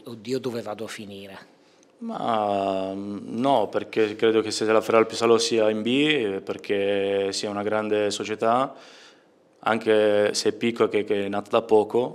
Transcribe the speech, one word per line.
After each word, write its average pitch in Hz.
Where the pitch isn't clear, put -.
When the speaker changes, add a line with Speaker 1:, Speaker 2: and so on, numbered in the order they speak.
Speaker 1:
"Oddio, 120
dove 117
vado 104
a -
finire"? 98
Speaker 2:
Ma, 101
mm, 101
no, 127
perché 104
credo 110
che 107
se 110
la 110
Feralpi 113
Salò 117
sia 110
in 107
B, 107
eh, 127
perché 98
sia 104
una 101
grande 107
società, 113
anche 107
se -
è -
piccola, 117
che, 104
che 101
è 98
nata 101
da 117
poco, 113